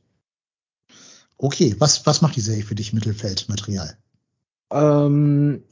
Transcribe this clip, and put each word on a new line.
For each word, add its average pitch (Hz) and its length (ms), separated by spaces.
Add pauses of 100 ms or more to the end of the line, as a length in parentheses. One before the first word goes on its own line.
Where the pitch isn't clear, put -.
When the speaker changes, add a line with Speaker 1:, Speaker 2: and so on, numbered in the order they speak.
(1400)
Speaker 1:
Okay, 135 420
was, - 260
was 151 160
macht 156 160
die 117 40
Serie 107 220
für 104 120
dich 104 180
Mittelfeldmaterial? 101 1040 (760)
Speaker 2:
Ähm, 147 1000